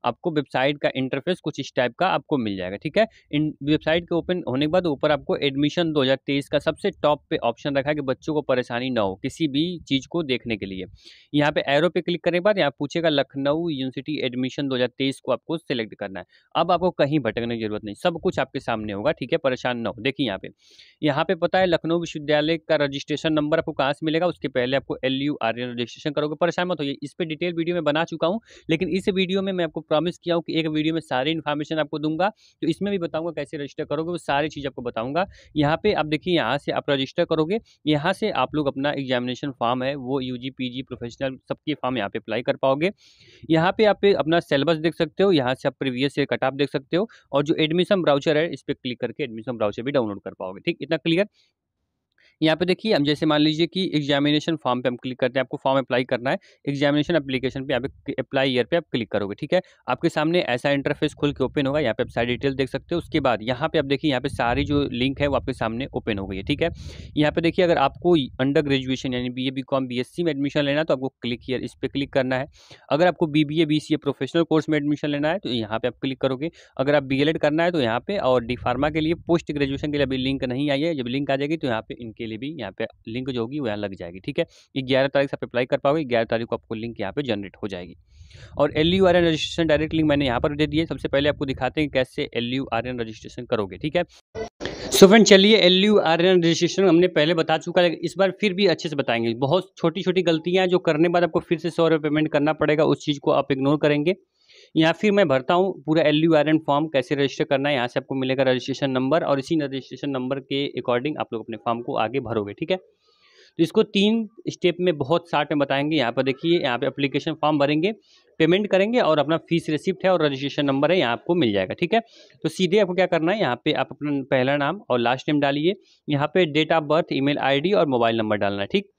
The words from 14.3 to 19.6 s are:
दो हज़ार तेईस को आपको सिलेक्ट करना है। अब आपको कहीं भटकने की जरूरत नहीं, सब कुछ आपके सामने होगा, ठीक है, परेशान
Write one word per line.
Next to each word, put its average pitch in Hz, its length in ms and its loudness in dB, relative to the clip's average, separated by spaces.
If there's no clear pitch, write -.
दो 131 60 -2
हज़ार 123 140 0
तेईस 135 320 -4
को 127 120 -4
आपको 156 260 -4
सिलेक्ट 117 360 -6
करना 95 260 -10
है। 90 60 -16
अब 175 180 0
आपको 175 200 0
कहीं 151 280 0
भटकने 117 360 -2
की 113 80 -4
जरूरत 107 200 -6
नहीं, 104 120 -10
सब 117 260 -8
कुछ 180 160 -2
आपके 135 220 -6
सामने 107 320 -6
होगा, 110 200 -2
ठीक 131 200 -6
है, 165 80 -2
परेशान 127 380 -2